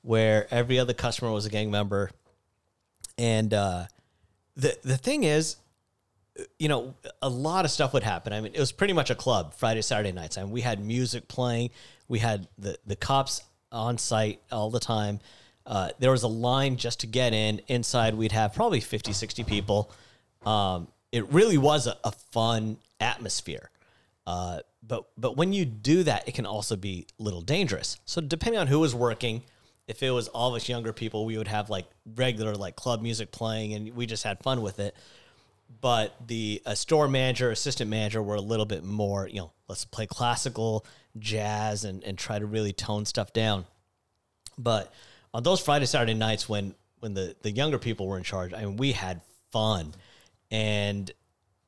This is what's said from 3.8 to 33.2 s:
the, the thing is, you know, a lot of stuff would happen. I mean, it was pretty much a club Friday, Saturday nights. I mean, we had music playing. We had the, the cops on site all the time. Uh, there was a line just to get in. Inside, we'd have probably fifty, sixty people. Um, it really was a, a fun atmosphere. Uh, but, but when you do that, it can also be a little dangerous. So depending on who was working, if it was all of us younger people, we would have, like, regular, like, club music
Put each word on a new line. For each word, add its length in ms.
the, 280
the 140
thing 260
is, 340
you 120
know, 260
a 80
lot 360
of 60
stuff 220
would 100
happen. 300
I 80
mean, 120
it 60
was 120
pretty 220
much 160
a 60
club 380
Friday, 280
Saturday 300
nights. 260
I 60
mean, 80
we 100
had 220
music 440
playing. 440
We 120
had 280
the, 280
the 100
cops 460
on 260
site 440
all 180
the 100
time. 400
Uh, 240
there 120
was 120
a 40
line 500
just 240
to 60
get 260
in. 340
Inside, 480
we'd 160
have 220
probably 260
fifty, 340
sixty 300
people. 480
Um, 420
it 180
really 280
was 300
a, 160
a 80
fun 640
atmosphere. 720
Uh, 360
but, 260
but 200
when 160
you 120
do 380
that, 240
it 60
can 120
also 300
be 300
a 40
little 180
dangerous. 640
So 160
depending 380
on 80
who 120
was 160
working, 480
if 140
it 100
was 180
all 200
of 60
us 120
younger 260
people, 320
we 120
would 100
have, 220
like, 160
regular, 400
like, 200
club 260
music 300